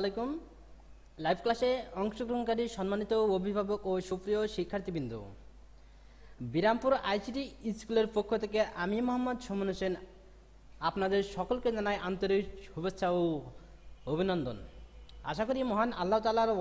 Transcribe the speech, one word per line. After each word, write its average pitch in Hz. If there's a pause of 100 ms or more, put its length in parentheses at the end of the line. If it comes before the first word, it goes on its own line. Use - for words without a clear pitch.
আলাইকুম। 202 (960)
Live 180
ক্লাসে 233 (320)
অংশগ্রহণকারী 226 (120)
সম্মানিত 202 (240)
অভিভাবক 202 (100)
ও - (160)
সুপ্রিয় 196 (140)
শিক্ষার্থীবৃন্দ, 170 (1400)
বিরামপুর 226 (180)
আইসিটি 247 (360)
স্কুলের 226 (100)
পক্ষ 208 (120)
থেকে 208 (220)
আমি 196 (100)
মোহাম্মদ 247
সুমন 196
হোসেন 185 (960)
আপনাদের 190 (160)
সকলকে 240
জানাই 202 (120)
আন্তরিক 196 (220)
শুভেচ্ছা 185 (120)
ও - (880)
অভিনন্দন। 160 (720)
আশা 170
করি 262 (100)
মহান 220 (120)
আল্লাহ 208
তাআলার 226 (100)